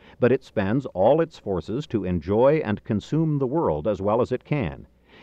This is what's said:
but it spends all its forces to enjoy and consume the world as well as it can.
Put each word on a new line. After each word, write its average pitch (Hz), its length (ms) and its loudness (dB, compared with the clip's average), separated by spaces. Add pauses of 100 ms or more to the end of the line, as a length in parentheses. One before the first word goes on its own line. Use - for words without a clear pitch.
(220)
but 120 100 4
it 131 140 0
spends 110 420 -2
all 117 320 4
its 165 180 -4
forces 101 500 -6
to 98 180 -2
enjoy 101 580 2
and 104 220 -4
consume 147 520 -2
the 135 80 -2
world 113 420 -2
as 98 140 -2
well 104 200 2
as 123 100 -2
it 123 140 -4
can. 85 420 -4 (360)